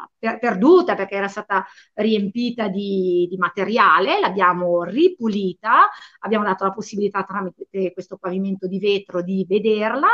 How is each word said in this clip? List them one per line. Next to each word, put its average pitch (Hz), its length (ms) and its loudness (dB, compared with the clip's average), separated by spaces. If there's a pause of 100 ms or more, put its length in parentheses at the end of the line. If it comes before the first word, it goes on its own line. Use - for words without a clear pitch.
(200)
per-, 226 200 -4
perduta 240 560 4
perché 196 200 -6
era 196 120 -2
stata 196 380 -4 (300)
riempita 220 720 -2
di, 185 640 0
di 185 80 -8
materiale, 196 800 2
l'abbiamo 180 640 2
ripulita, 226 1040 2 (300)
abbiamo 208 260 -2
dato 190 180 -2
la 196 80 0
possibilità 202 520 -4
tramite 190 680 -6
questo 190 240 -14
pavimento 190 500 -4
di 185 120 -4
vetro 196 420 -2
di 185 260 -2
vederla, 214 680 0